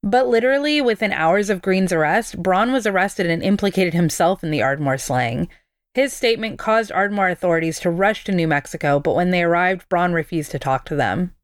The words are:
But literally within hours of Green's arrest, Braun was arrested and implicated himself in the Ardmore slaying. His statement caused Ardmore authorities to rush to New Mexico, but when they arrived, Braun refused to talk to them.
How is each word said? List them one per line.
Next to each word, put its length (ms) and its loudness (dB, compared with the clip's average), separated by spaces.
But 240 2
literally 520 2
within 320 0
hours 380 2
of 140 -2
Green's 280 2
arrest, 460 0
Braun 340 0
was 140 0
arrested 460 0
and 100 -2
implicated 540 0
himself 480 2
in 80 -4
the 100 0
Ardmore 380 0
slaying. 500 -2
His 180 0
statement 460 -2
caused 320 0
Ardmore 380 0
authorities 500 0
to 100 0
rush 360 0
to 60 -4
New 160 0
Mexico, 520 0
but 160 0
when 160 2
they 100 2
arrived, 480 0
Braun 240 0
refused 380 -4
to 80 -6
talk 260 -2
to 100 -6
them. 380 -2